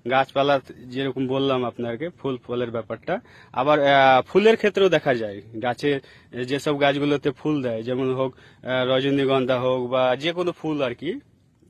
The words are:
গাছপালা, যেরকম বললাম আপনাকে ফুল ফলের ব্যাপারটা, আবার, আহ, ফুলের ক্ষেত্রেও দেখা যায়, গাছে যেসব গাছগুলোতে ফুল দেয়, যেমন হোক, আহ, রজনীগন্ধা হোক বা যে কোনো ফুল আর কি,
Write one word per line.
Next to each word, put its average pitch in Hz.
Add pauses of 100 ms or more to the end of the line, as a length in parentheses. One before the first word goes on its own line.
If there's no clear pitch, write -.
(100)
গাছপালা, 135 (280)
যেরকম 135
বললাম 131
আপনাকে 120
ফুল 135
ফলের 120
ব্যাপারটা, 117 (320)
আবার, 147
আহ, 135
ফুলের 214
ক্ষেত্রেও 196
দেখা 151
যায়, 104 (200)
গাছে 135 (440)
যেসব 143
গাছগুলোতে 143
ফুল 151
দেয়, 113
যেমন 127
হোক, 131
আহ, - (200)
রজনীগন্ধা 135
হোক 127
বা 127
যে 151
কোনো 175
ফুল 156
আর 120
কি, 180 (500)